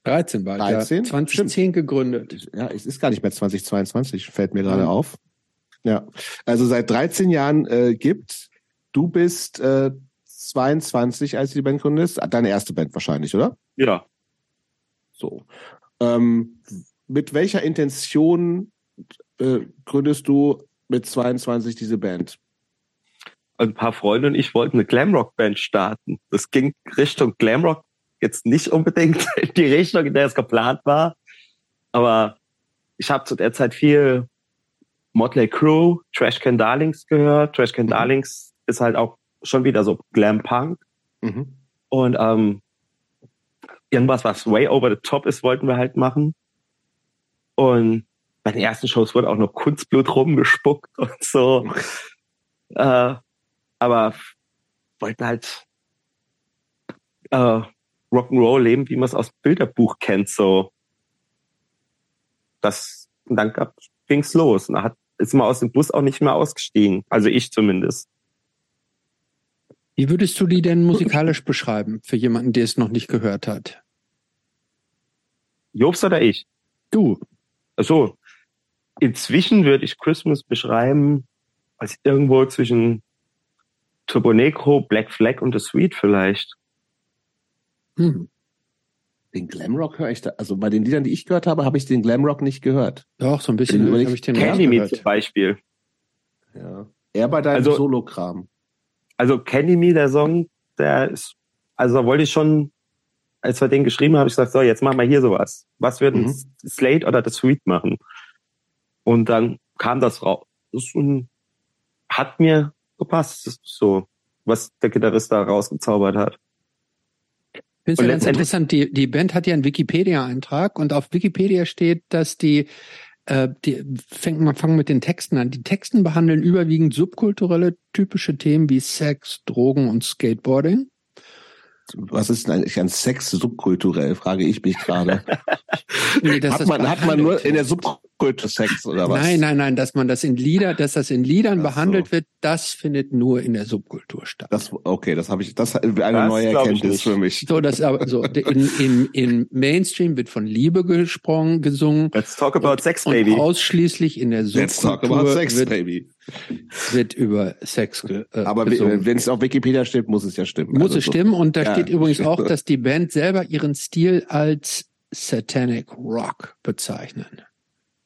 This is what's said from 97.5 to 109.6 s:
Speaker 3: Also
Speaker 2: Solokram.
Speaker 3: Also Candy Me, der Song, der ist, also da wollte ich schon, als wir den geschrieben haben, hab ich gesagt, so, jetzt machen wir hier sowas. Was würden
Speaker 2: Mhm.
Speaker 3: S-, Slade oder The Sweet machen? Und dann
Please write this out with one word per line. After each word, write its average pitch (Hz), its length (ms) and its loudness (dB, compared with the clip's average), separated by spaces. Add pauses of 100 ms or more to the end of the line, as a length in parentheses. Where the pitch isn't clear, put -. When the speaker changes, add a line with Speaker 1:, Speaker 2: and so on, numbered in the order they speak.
Speaker 3:
Also 143 180 4
Speaker 2:
Solokram. 95 720 -4 (720)
Speaker 3:
Also 127 220 2
Candy 147 360 2
Me, 170 180 4
der 147 160 4
Song, 156 400 0 (280)
der 73 340 0
ist, - 240 -14 (400)
also 123 200 0
da 131 100 2
wollte 139 180 4
ich 143 80 -2
schon, 156 400 2 (680)
als 127 200 -2
wir 135 60 2
den 139 160 2
geschrieben 143 320 2
haben, 143 60 4
hab 139 60 4
ich - 60 -2
gesagt, 127 180 0
so, 135 100 2
jetzt 117 200 4
machen 135 160 2
wir 123 80 2
hier 139 160 4
sowas. 104 460 0 (100)
Was 123 240 -2
würden 131 220 2
Speaker 2:
Mhm. 117 60 0
Speaker 3:
S-, - 180 -10 (200)
Slade 135 380 0
oder 120 180 2
The 117 80 -4
Sweet 139 340 0
machen? 92 320 0 (1080)
Und 117 260 4
dann 117 280 0 (200)